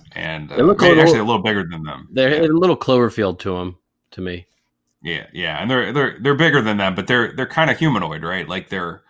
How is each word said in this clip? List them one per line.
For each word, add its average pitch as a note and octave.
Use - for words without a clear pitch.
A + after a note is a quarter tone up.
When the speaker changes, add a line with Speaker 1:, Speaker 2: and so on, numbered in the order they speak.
Speaker 1:
and, D#2+
uh, -
Speaker 2:
They B2
look G3
a -
Speaker 1:
maybe F3
Speaker 2:
little, D#3+
Speaker 1:
actually D#3+
a G#2+
little A2+
bigger G2+
than E2
them. C#2+
Speaker 2:
they're C#3
Speaker 1:
Yeah. D#3+
Speaker 2:
a -
little E3+
Cloverfield A2+
to F#2
'em, F2+
to -
me. F2+
Speaker 1:
Yeah, D2+
yeah, E2
and G#2+
they're, A#2+
they're, C3+
they're C#3
bigger D3
than G#2+
them, F#2+
but F#2+
they're, A#2+
they're B2+
kinda D3+
humanoid, F2+
right? F2
Like, F#2
they're F2